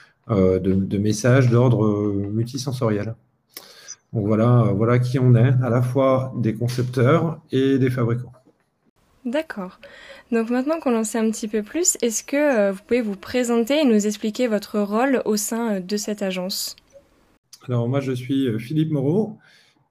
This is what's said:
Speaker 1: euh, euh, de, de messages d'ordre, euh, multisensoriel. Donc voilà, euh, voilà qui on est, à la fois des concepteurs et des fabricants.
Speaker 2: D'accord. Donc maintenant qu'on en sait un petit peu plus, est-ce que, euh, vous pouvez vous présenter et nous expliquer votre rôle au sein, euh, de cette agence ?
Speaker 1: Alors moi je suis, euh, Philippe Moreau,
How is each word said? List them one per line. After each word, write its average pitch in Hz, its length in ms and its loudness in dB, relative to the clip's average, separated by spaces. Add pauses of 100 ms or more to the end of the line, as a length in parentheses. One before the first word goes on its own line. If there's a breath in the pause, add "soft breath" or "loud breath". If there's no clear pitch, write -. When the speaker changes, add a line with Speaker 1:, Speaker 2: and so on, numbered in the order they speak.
(320 soft breath)
Speaker 1:
euh, 110 40 0
euh, 92 260 4
de, 92 120 2
de 98 260 0
messages 120 520 4
d'ordre, 117 340 4
euh, 104 480 0
multisensoriel. 117 840 -4 (960 loud breath)
Donc 104 140 -2
voilà, 113 400 4
euh, 101 60 0
voilà 117 280 2
qui 131 180 -2
on 127 160 4
est, 123 260 4
à 123 100 0
la 123 120 2
fois 131 540 0
des 107 180 -2
concepteurs 131 840 0 (100)
et 135 280 2
des 123 120 0
fabricants. 120 420 -4 (920)
Speaker 2:
D'accord. 233 560 -8 (500 loud breath)
Donc 226 200 -2
maintenant 262 280 0
qu'on 254 180 0
en 220 60 0
sait 226 160 -4
un 220 140 0
petit 214 160 -8
peu 208 160 -4
plus, 339 360 -2
est-ce 233 220 -2
que, - 140 -4
euh, 240 360 2
vous 190 140 -12
pouvez 240 140 0
vous 202 160 -4
présenter 240 640 0
et 311 40 2
nous 214 220 4
expliquer 214 400 -2
votre 214 320 -4
rôle 220 460 0
au 214 120 0
sein, 226 400 -4
euh, 185 40 -4
de 190 160 -4
cette 208 260 -6
agence ? 185 540 -6 (880)
Speaker 1:
Alors 120 220 -2
moi 135 100 -2
je 131 140 -4
suis, 135 340 -2
euh, 110 120 -2
Philippe 156 340 -2
Moreau, 156 460 -2 (520 soft breath)